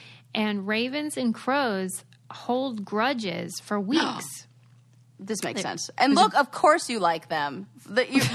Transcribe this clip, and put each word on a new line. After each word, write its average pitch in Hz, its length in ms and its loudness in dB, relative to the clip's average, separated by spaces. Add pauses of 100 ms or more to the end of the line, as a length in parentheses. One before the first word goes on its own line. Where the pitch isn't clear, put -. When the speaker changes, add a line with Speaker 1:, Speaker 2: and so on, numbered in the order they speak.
(340)
Speaker 1:
And 208 320 -2
ravens 254 520 -2
and 240 160 0
crows 214 680 -2 (280)
hold 247 540 -4
grudges 208 760 -2
for 208 180 -2
Speaker 2:
<gasps> 202 120 -2
Speaker 1:
weeks. - 560 -2 (720)
Speaker 2:
This 196 240 -4
makes 143 140 -4
Speaker 1:
Like, 190 40 -2
Speaker 2:
sense. - 360 -6
And 269 180 6
Speaker 1:
there's 339 40 8
a 381 40 8
Speaker 2:
look, 427 120 2
of 277 140 4
course 330 400 4
you 233 80 -2
like 170 300 0
them. 156 400 -4 (180)
The, 220 240 0
you, 269 100 4 (140)